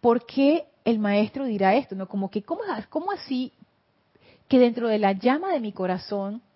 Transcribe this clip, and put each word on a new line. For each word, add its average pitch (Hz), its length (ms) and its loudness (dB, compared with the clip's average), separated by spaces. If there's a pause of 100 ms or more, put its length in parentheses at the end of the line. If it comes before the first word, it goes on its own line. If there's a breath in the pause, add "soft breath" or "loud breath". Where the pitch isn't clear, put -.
¿Por 240 240 2
qué 285 400 2 (200)
el 233 120 2
maestro 208 480 0
dirá 202 300 2
esto? 269 180 -2
¿No? 190 140 -10
Como 196 220 -6
que, 202 120 -6
¿cómo, 349 200 -8 (280)
cómo 359 220 -6
así 262 400 -6 (960 soft breath)
que 262 100 6
dentro 240 300 4
de 214 100 2
la 202 140 2
llama 269 400 0
de 311 80 0
mi 214 140 -6
corazón 196 680 -6 (140)